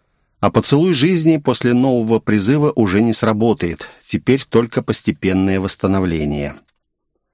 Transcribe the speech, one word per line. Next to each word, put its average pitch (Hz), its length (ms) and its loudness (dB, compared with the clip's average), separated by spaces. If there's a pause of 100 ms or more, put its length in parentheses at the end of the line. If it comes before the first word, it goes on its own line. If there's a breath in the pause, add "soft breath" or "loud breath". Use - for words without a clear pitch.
(380)
А 101 140 0
поцелуй 156 420 2
жизни 160 440 2
после 123 340 -2
нового 120 480 2
призыва 117 560 0
уже 104 260 2
не 117 100 2
сработает. 107 760 -2 (180)
Теперь - 380 -2
только 117 380 0
постепенное 95 760 -2
восстановление. 82 960 -2 (800)